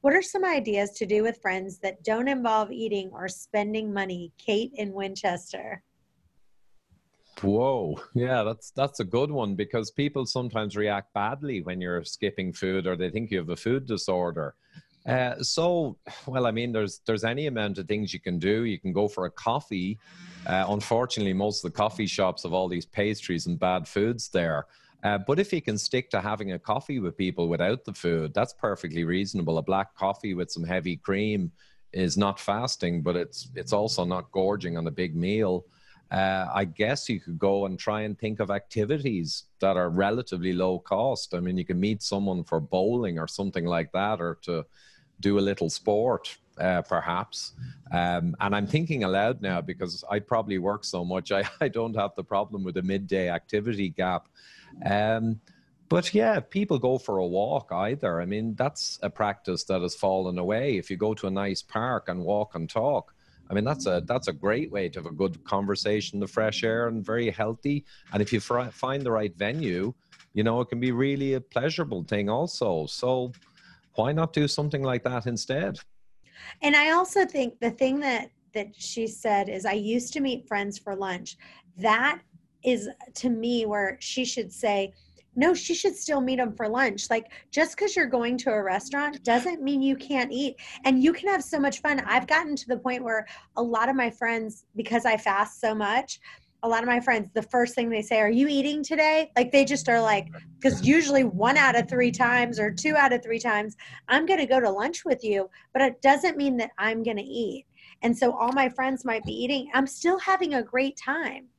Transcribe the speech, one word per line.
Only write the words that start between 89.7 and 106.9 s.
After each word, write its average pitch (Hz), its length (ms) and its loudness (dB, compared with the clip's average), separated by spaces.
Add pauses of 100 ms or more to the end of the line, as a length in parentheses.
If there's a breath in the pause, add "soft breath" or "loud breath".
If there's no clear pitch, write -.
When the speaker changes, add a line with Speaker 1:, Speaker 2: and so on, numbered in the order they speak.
Speaker 1:
you 269 120 4
can't 262 380 -2
eat. 262 240 -2 (280 loud breath)
And 262 180 6
you 320 100 8
can 349 160 -2
have 381 160 2
so 302 160 -2
much 277 220 0
fun. 294 180 2
I've 247 260 2
gotten 302 300 2
to - 100 -8
the 240 120 -2
point 247 260 -2
where 220 220 -2 (300 loud breath)
a 226 60 0
lot 233 280 2
of 269 60 2
my 240 140 2
friends, 226 540 -4 (100)
because 226 300 0
I 220 140 4
fast 208 420 0
so 220 140 2
much, 214 460 0 (420 loud breath)
a 233 60 0
lot 226 140 2
of 240 60 -2
my 240 120 4
friends, 240 340 2
the 220 80 0
first 240 320 2
thing 233 160 0
they 220 100 0
say, 220 180 2
"Are 214 120 6
you 262 180 6
eating 294 340 2
today?" 311 540 4
Like, 247 160 4
they 277 140 8
just 269 240 0
are 233 100 6
like, 214 260 4 (360 loud breath)
'cause 196 200 4
usually 277 420 6
one 220 340 4
out 262 180 8
of 233 100 4
three 247 240 4
times 240 480 2
or 214 140 2
two 302 240 2
out 277 160 8
of 240 100 0
three 226 160 -2
times, 214 380 0 (320 loud breath)
"I'm 285 160 6
gonna 330 220 4
go 262 120 6
to 233 120 4
lunch 226 340 -2
with 262 180 2
you," 196 280 0 (240 soft breath)
but 262 80 6
it 254 180 2
doesn't 294 380 6
mean 277 180 2
that 220 220 -2
I'm 226 240 0